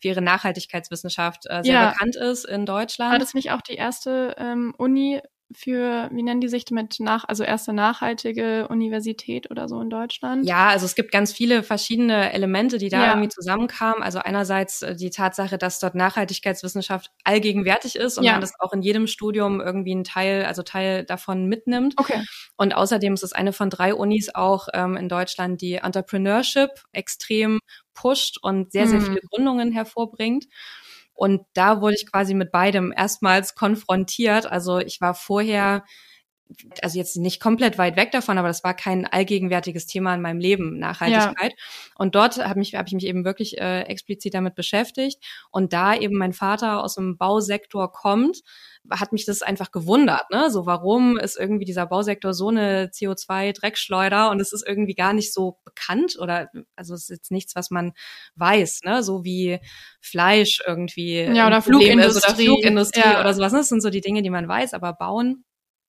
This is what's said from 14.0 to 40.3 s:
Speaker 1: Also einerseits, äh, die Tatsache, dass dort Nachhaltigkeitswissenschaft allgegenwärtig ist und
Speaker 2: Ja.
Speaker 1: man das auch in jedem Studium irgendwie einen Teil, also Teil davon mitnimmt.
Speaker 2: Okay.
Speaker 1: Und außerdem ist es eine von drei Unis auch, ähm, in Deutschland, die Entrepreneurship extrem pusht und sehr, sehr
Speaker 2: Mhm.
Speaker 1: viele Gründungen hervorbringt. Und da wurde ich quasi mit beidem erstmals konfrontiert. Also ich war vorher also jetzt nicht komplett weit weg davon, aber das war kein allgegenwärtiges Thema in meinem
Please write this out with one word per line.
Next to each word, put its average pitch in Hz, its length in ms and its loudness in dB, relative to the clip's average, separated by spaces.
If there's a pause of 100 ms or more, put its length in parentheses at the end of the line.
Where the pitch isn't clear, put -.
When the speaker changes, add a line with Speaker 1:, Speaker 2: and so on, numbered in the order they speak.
Speaker 1:
Also 185 160 -4
einerseits, 190 640 -2
äh, 185 140 -8
die 180 140 -6
Tatsache, 190 460 -4
dass 180 220 -4
dort 180 160 -4
Nachhaltigkeitswissenschaft 185 1200 -4 (100)
allgegenwärtig 208 720 2
ist 240 240 -2
und 254 60 2
Speaker 2:
Ja. 226 80 6
Speaker 1:
man 185 80 2
das 190 180 -8
auch 185 140 -4
in 196 100 -2
jedem 214 240 2
Studium 208 540 -2
irgendwie 185 320 -4
einen 185 100 -2
Teil, 190 440 0
also 170 180 -6
Teil 190 400 -2
davon 185 420 -4
mitnimmt. 247 500 0
Speaker 2:
Okay. 233 280 0 (320)
Speaker 1:
Und 196 180 0
außerdem 196 400 2
ist 190 80 -4
es 185 100 -10
eine 196 200 -2
von 196 180 -4
drei 190 240 0
Unis 208 400 0
auch, 190 400 0
ähm, 180 220 -2
in 180 120 -6
Deutschland, 180 520 -4
die 180 140 -4
Entrepreneurship 196 960 0 (200)
extrem 220 720 -2 (340)
pusht - 480 -2
und 190 300 -2
sehr, 214 160 2
sehr 208 100 4
Speaker 2:
Mhm. 208 60 2
Speaker 1:
viele 190 160 -2 (100)
Gründungen 247 400 0
hervorbringt. 226 760 -4 (720)
Und 196 360 2
da 196 260 4
wurde 208 140 2
ich - 180 -6
quasi 196 220 0
mit 185 180 0
beidem 185 420 2
erstmals 190 600 0
konfrontiert. 214 880 2
Also 180 360 -2
ich - 200 -8
war 180 140 0
vorher 202 680 0 (960)
also 175 180 -4
jetzt 175 180 -6
nicht 180 240 -4
komplett 226 360 2
weit 180 200 2
weg 220 160 2
davon, 226 260 0
aber 175 100 0
das 170 140 -4
war 185 120 -2
kein 185 320 -4
allgegenwärtiges 180 800 -2
Thema 185 280 -2
in 175 60 -4
meinem 170 180 -4